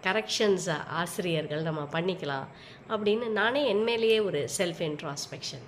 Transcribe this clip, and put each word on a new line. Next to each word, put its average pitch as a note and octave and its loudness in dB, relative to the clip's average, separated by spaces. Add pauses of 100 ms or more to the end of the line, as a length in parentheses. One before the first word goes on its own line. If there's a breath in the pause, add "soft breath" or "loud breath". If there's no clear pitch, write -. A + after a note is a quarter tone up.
கரெக்ஷன்ஸ் G3+ 2 (340)
ஆசிரியர்கள் D#3+ -2
நம்ம D#3 -2
பண்ணிக்கலாம் D#3+ -2 (400 loud breath)
அப்படின்னு A3 2 (120)
நானே B3 4 (120)
என் G#3+ 4
மேலேயே A3 4 (120)
ஒரு D3 0 (160)
செல்ஃப் F3 0
இன்ட்ராஸ்பெக்ஷன் C#3+ -8